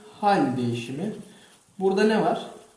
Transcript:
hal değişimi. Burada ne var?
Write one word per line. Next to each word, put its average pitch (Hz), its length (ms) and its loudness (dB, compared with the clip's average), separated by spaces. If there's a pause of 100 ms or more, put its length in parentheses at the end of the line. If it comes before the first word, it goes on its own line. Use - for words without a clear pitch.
(200)
hal 156 360 2
değişimi. 123 560 -4 (680)
Burada 190 260 2
ne 214 180 4
var? - 240 0 (300)